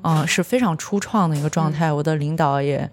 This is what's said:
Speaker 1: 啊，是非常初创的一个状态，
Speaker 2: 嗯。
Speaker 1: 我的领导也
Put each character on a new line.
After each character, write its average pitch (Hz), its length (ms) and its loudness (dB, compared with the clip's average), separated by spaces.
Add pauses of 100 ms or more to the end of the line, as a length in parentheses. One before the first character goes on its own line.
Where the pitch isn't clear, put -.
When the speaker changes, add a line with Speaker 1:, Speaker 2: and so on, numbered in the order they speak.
Speaker 1:
啊， 160 240 2
是 180 160 0
非 240 160 -2
常 196 180 2
初 202 240 -4
创 190 300 0
的 151 60 0
一 143 60 -2
个 151 60 -2
状 156 240 0
态， 160 180 0
Speaker 2:
嗯。 147 80 0
Speaker 1:
我 147 40 0
的 156 140 0
领 147 200 -2
导 143 240 2
也 143 340 -2